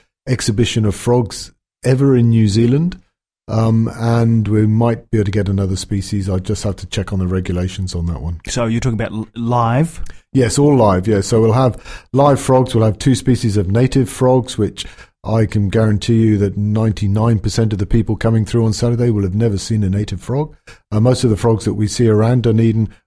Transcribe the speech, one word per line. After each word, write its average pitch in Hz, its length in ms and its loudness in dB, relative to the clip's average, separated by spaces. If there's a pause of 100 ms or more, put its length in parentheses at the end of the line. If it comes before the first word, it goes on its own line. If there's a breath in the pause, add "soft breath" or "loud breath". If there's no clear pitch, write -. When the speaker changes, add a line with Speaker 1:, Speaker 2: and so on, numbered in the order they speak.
(280 soft breath)
Speaker 1:
exhibition 113 560 -2
of 101 100 0
frogs - 600 -4 (320)
ever 131 320 2
in 117 140 4
New 110 180 4
Zealand, 123 520 0 (460)
um, 113 480 0
and 117 540 0
we 107 180 2
might 113 420 0
be 110 100 0
able 98 60 0
to 98 60 -2
get 101 160 -2
another 98 300 -2
species. 98 520 -6
I 92 100 -2
just 101 260 -6
have 98 100 -4
to - 100 -14
check 101 280 -6
on 92 60 -2
the 92 80 -2
regulations 90 680 -4
on 85 120 -4
that 76 140 -6
one. 82 260 -8
Speaker 2:
So 120 180 -4
you're 113 160 -2
talking 117 180 -2
about 110 140 -6
l-, 107 220 -8
live? 120 680 -2 (300 loud breath)
Speaker 1:
Yes, 127 260 2
all 147 160 4
live, 101 320 4
yeah. 104 140 2
So 113 200 2
we'll 113 120 4
have - 580 -2
live 139 300 2
frogs, 127 340 2
we'll 110 100 4
have 110 140 0
two 131 160 2
species 113 400 0
of 95 160 0
native 127 380 2
frogs, 127 480 0
which - 280 -4 (380 loud breath)
I 110 220 0
can 101 240 -2
guarantee 110 520 0
you 107 160 4
that 98 180 -2
ninety-nine 107 840 0
percent 107 340 -2
of 92 60 -4
the 101 60 -2
people 110 300 0
coming 113 300 0
through 117 200 0
on 110 60 0
Saturday 120 380 0
will 104 140 0
have 95 120 -2
never 110 220 0
seen 107 260 -2
a 95 60 0
native 101 320 -4
frog. 143 340 -6 (340 loud breath)
Uh, 107 120 0
most 127 240 4
of 117 40 2
the 104 80 2
frogs 113 280 0
that 104 80 -2
we 107 140 -2
see 117 200 0
around 110 360 2
Dunedin 113 500 2 (140 soft breath)